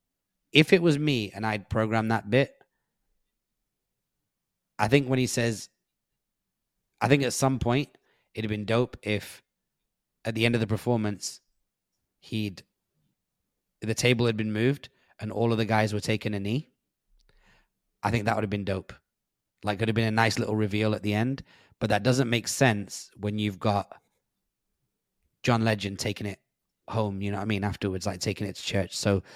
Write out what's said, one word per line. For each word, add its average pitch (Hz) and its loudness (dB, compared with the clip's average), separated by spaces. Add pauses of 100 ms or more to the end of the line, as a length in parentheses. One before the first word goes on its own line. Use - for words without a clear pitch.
(520)
if 151 4
it 180 8
was 156 4
me 131 0
and 104 -6
I'd 107 -4
programmed 110 0
that 104 -2
bit, 127 2 (2250)
I 107 2
think 135 4
when 131 2
he 127 2
says, 117 -2 (1300)
I 113 2
think 139 4
at 123 0
some 131 2
point 123 0 (440)
it'd 110 -4
have 107 -4
been 104 -6
dope 113 0
if - -4 (840)
at 113 -4
the 113 4
end 117 4
of 113 2
the 110 0
performance, 107 -2 (800)
he'd, 104 -8 (1200)
the 110 -2
table 120 2
had 113 0
been 107 -2
moved 123 0 (320)
and 107 -8
all 117 2
of 110 0
the 113 0
guys 107 2
were 104 -2
taking 110 -2
a 101 -2
knee. 110 -4 (1300)
I 101 0
think 107 0
that 110 0
would 104 -2
have 101 -4
been 101 -2
dope. 95 -6 (680)
Like, 104 -2
it 92 -4
would 110 0
have 107 2
been 113 2
a - 0
nice 113 2
little 107 0
reveal 107 2
at - -4
the 104 0
end, 123 0 (360)
but 107 -2
that 104 2
doesn't 123 2
make 117 0
sense 104 0
when 104 -4
you've 101 -2
got 101 0 (1500)
John 113 2
Legend 98 -2
taking 107 -6
it 98 -10 (480)
home, 101 -2
you 101 -2
know 101 -4
what 98 -6
I - -6
mean, 104 -2
afterwards, 98 -2
like, 95 -4
taking 104 -4
it 95 -10
to - -14
church. - -4
So 98 2 (140)